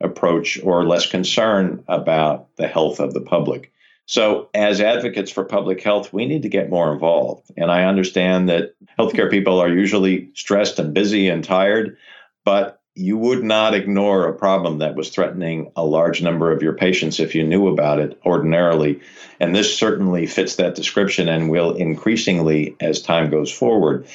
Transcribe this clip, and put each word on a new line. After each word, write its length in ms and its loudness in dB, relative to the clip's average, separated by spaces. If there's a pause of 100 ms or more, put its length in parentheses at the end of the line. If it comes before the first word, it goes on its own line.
approach 640 -2
or 220 2
less 220 0
concern 800 0
about 680 0
the 120 -4
health 320 0
of 120 -2
the 80 -4
public. 520 -2 (340)
So 480 0
as 260 2
advocates 520 0
for 120 -4
public 360 -2
health, 320 -2
we 140 -2
need 160 -2
to 60 -6
get 220 -2
more 220 0
involved. 640 0
And 160 0
I 120 2
understand 640 2
that 260 -2 (240)
healthcare 320 0
people 300 2
are 80 2
usually 640 2
stressed 440 -2
and 140 -4
busy 360 2
and 140 -2
tired, 540 0 (480)
but 340 0 (160)
you 220 -2
would 260 0
not 300 2
ignore 540 2
a 80 -2
problem 440 0
that 180 -4
was 120 -6
threatening 680 -4
a 80 -2
large 360 0
number 320 0
of 100 -2
your 120 0
patients 460 -2
if 140 -2
you 80 0
knew 260 2
about 320 0
it 260 -6
ordinarily. 720 2 (400)
And 140 0
this 200 2
certainly 520 0
fits 300 -2
that 180 0
description 540 0
and 200 0
will 240 2
increasingly 1080 0
as 200 -2
time 300 0
goes 200 0
forward. 640 0